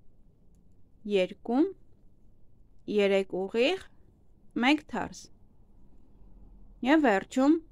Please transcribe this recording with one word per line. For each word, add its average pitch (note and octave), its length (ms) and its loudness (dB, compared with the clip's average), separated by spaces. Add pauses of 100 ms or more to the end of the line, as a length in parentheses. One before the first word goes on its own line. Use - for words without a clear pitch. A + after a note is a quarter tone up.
(1000)
երկու, G#3 600 -2 (1200)
երեք G3 480 0
ուղիղ, A#3 540 -2 (720)
մեկ C4+ 280 0
թարս։ - 380 -10 (1600)
Եվ D4 220 2
վերջում C4 500 2 (200)